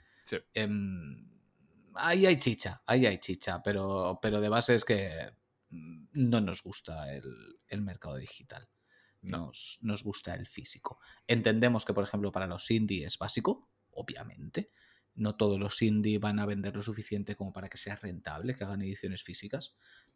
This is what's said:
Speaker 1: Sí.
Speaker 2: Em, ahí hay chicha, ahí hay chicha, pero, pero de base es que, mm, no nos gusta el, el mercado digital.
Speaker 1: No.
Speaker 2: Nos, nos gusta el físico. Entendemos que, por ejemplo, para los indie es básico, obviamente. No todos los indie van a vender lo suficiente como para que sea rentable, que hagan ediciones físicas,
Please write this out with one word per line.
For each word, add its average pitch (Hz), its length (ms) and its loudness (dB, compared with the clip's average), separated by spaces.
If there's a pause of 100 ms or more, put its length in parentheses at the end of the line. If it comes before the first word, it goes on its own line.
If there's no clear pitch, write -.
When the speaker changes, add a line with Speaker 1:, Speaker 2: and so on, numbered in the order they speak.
(260)
Speaker 1:
Sí. 104 120 -4 (160)
Speaker 2:
Em, 95 760 -2 (680)
ahí 180 320 6
hay 175 100 8
chicha, 104 480 -2
ahí 123 220 8
hay 95 100 2
chicha, 90 460 -4
pero, 95 580 0
pero 104 180 2
de 104 100 2
base 120 260 6
es 104 100 4
que, 90 460 -2 (400)
mm, 80 420 -16
no 120 280 4
nos 90 200 -2
gusta 80 520 -10
el, 60 440 -14 (100)
el 104 140 -4
mercado 85 360 -8
digital. - 500 -16 (540)
Speaker 1:
No. 82 260 -6
Speaker 2:
Nos, - 340 -6
nos 104 220 -4
gusta 95 320 -6
el 90 100 -8
físico. - 540 -12 (260)
Entendemos 113 600 4
que, 107 80 0
por 98 100 2
ejemplo, 101 280 -2
para 95 160 -2
los 87 220 -2
indie 98 360 2
es - 120 -4
básico, - 520 -2 (220)
obviamente. - 800 -8 (440)
No 107 220 0
todos 101 220 4
los 101 220 0
indie 107 380 4
van 104 200 2
a 104 60 0
vender 101 300 -2
lo 101 80 -6
suficiente 104 520 -6
como 95 180 -8
para 95 160 -10
que - 80 -14
sea 101 180 -6
rentable, 90 600 -6
que 98 100 -8
hagan 101 160 -4
ediciones 95 420 -6
físicas, - 520 -10 (400)